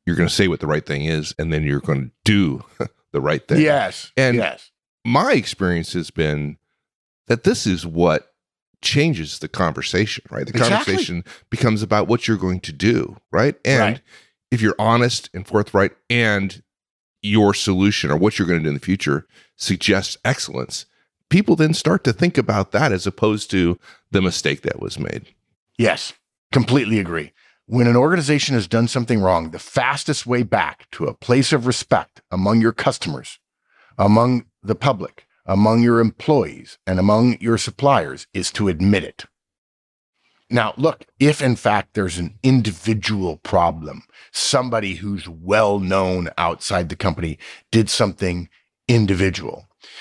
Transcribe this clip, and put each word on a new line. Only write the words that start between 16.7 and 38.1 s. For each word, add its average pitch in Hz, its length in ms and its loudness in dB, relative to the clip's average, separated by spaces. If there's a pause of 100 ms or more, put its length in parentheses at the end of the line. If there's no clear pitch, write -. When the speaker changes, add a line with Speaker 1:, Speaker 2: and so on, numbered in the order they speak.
Speaker 1:
your 104 320 4
solution 95 560 0
or 73 60 2
what 98 220 2
you're 90 100 0
gonna 85 120 0
do 78 80 -2
in 71 60 -2
the 71 60 -8
future 78 460 -2 (300)
suggests 98 680 -2
excellence, - 640 -6 (420)
people 175 280 4
then 156 180 2
start - 300 -2
to 127 80 2
think 175 260 0
about 104 320 0
that 123 220 0
as 92 120 -2
opposed 107 460 -2
to 87 280 2 (340)
the 98 100 2
mistake 78 400 -2
that - 160 -4
was - 180 -10
made. - 380 -10 (420)
Speaker 2:
Yes, 107 360 0 (400)
completely 113 480 2
agree. 82 320 -6 (340)
When 120 220 2
an 120 80 6
organization 147 580 2
has 101 140 0
done 117 180 2
something 117 340 -2
wrong, 87 300 2
the 82 80 -12
fastest 139 640 -4
way 123 200 -2
back 87 480 -4
to - 140 -6
a - 80 -4
place 127 380 0
of 123 140 0
respect - 640 -2
among 101 300 2
your 113 120 2
customers, - 680 -6 (580)
among 113 480 4 (160)
the 101 140 -2
public, 113 500 -4 (180)
among 107 380 4
your 117 160 4
employees, 113 880 0
and 92 140 0
among 110 400 4
your 113 180 0
suppliers 104 760 -2